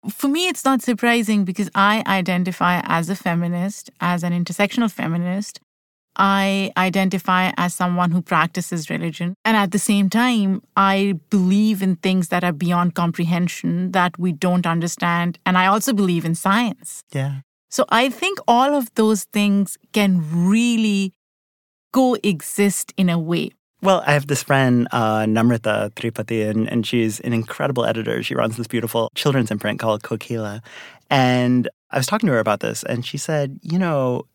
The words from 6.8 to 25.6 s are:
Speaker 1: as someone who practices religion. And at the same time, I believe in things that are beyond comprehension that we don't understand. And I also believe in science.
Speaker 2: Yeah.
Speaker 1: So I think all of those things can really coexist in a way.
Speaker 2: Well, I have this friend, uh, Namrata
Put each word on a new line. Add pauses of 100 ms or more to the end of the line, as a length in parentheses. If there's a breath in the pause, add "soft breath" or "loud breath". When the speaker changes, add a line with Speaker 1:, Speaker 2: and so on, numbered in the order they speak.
Speaker 1:
as
someone
who
practices
religion. (100)
And
at
the
same
time, (140)
I (160)
believe
in
things
that
are
beyond
comprehension
that
we
don't
understand.
And
I
also
believe
in
science. (100)
Speaker 2:
Yeah. (280)
Speaker 1:
So
I
think
all
of
those
things (160)
can (260)
really (800)
coexist
in
a
way. (300)
Speaker 2:
Well,
I
have
this
friend,
uh,
Namrata